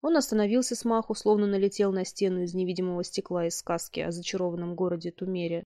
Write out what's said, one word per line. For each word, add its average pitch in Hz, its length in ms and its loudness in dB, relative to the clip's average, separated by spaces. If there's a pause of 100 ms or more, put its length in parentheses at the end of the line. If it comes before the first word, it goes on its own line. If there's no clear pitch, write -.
Он 320 160 4
остановился 233 580 2
с - 80 -10
маху, 226 300 0
словно 208 320 4
налетел 196 460 2
на 185 140 0
стену 185 360 0
из 175 140 -4
невидимого 180 480 0
стекла 180 420 -4
из 170 100 -2
сказки - 440 -4
о 165 100 -4
зачарованном 175 640 -4
городе 175 380 -2
Тумере. 175 520 -4 (120)